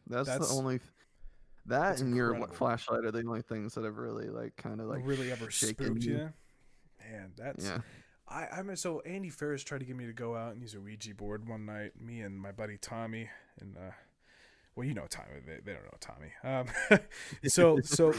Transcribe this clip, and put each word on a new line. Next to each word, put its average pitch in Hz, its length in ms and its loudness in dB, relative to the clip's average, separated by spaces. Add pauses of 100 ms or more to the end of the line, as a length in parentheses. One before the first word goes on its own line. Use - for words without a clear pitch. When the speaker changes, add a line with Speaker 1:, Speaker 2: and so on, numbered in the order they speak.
Speaker 1:
That's 127 300 0
the 151 100 2
Speaker 2:
That's, - 0 -
Speaker 1:
only 131 320 2
th-, - 120 -12 (760)
that 143 220 4
Speaker 2:
that's 143 120 0
Speaker 1:
and 123 140 4
your 120 200 6
Speaker 2:
incredible. 117 180 -4
Speaker 1:
flashlight 117 520 2
are 113 60 2
the 117 140 0
only 117 180 -2
things 110 320 -6
that 113 100 -4
have 107 120 -6
really, 113 320 -6
like, 113 280 -6
kinda, 110 280 -6
like, 113 200 -4
Speaker 2:
Really 131 260 0
ever 113 180 -6
Speaker 1:
shaken - 20 -12
Speaker 2:
spooked 110 540 2
Speaker 1:
me. - 20 2
Speaker 2:
you? 151 260 0 (640)
Man, 101 380 -12
that's 107 360 -6
Speaker 1:
Yeah. 117 80 -2 (460)
Speaker 2:
I, 156 200 -6
I 185 160 -6
mean, 190 140 -6
so 165 240 -2
Andy 185 280 -6
Ferris 147 340 -4
tried 143 160 -6
to 131 60 -6
get 127 120 -8
me 123 100 -8
to 113 60 -8
go 117 220 -4
out 113 180 -4
and 117 80 -12
use 107 140 -12
a 98 60 -12
Ouija 107 340 -10
board 104 320 -6
one 110 180 -6
night, 104 360 -8
me 117 200 -8
and 98 180 -6
my 98 140 -8
buddy 107 240 -6
Tommy, 113 520 -6 (300)
and, 101 180 -14
uh, 92 140 -12 (840)
well, 123 120 -2
you 147 80 0
know 80 140 -6
Tommy. - 360 -10
They, 78 180 -10
they 101 100 -8
don't 57 120 -12
know - 140 -16
Tommy. 67 340 -12 (100)
Um, 131 560 6 (260)
<laughs> - 200 -8
so, 156 380 10
so 160 340 8